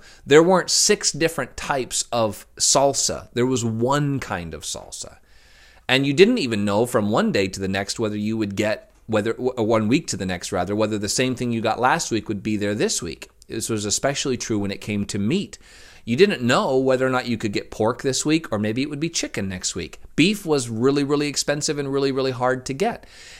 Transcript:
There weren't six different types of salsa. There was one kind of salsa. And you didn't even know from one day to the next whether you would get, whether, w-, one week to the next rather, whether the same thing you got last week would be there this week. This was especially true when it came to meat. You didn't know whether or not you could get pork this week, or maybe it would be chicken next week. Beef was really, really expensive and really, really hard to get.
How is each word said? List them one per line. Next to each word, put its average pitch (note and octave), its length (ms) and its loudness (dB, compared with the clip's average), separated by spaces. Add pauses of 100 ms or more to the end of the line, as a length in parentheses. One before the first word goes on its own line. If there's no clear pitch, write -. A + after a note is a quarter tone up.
(240)
There C#3+ 180 8
weren't F3 280 4
six - 420 2
different D3+ 440 -4
types - 560 -4
of A2 340 -2 (100)
salsa. C3 800 2
There A#2+ 120 2
was B2+ 180 0
one C3 560 0
kind E2+ 340 -6
of D2 80 -14
salsa. - 560 -12 (680)
And C3+ 180 2
you C#3+ 60 2
didn't G#3 260 6
even A2+ 260 0
know G#2 220 4
from G#2 240 0
one F3+ 220 2
day G2+ 160 2
to F#2 120 0
the F#2+ 80 2
next G2 300 -4
whether G#2+ 180 -2
you G#2+ 200 -2
would G2+ 200 -4
get, G#2 340 -2 (160)
whether, G#2+ 280 0
w-, B2 280 -2
one A2 260 2
week C#3 200 2
to - 80 -6
the F#2+ 80 -6
next F#2 280 -6
rather, F#2 220 -2
whether G#2+ 240 0
the G2+ 100 -4
same C3 260 0
thing A#2+ 180 -4
you A2+ 80 -2
got G#2+ 200 -2
last C#3+ 300 0
week G#2+ 180 -2
would G2+ 140 -4
be G#2+ 140 -2
there G#2 180 -2
this F3+ 280 -2
week. - 260 -12 (200)
This A2+ 200 -8
was G#2+ 160 -2
especially C3+ 520 -2
true A2+ 220 -2
when G2+ 120 -2
it G2 100 -8
came G#2 260 -4
to - 120 -6
meat. C3 400 -2 (460)
You A#2 120 -2
didn't E3+ 260 4
know C#3 340 4
whether C3 300 4
or C3 40 2
not B2+ 160 0
you A#2+ 120 -2
could G#2+ 140 -4
get - 180 -4
pork A2+ 320 -2
this C3+ 240 -2
week, D#3+ 260 0
or A2 60 0
maybe A2 240 0
it D3+ 80 -6
would C#3+ 100 -8
be E3 80 -2
chicken A2+ 400 -6
next F#2 260 -6
week. E2 260 -8 (160)
Beef G3+ 280 4
was C#3+ 240 0
really, C3 340 2
really D3 260 0
expensive C#3+ 500 -2
and C#3 140 -4
really, C#3 200 2
really C3 180 0
hard B2+ 360 0
to C3+ 80 -6
get. G3 320 -4 (340)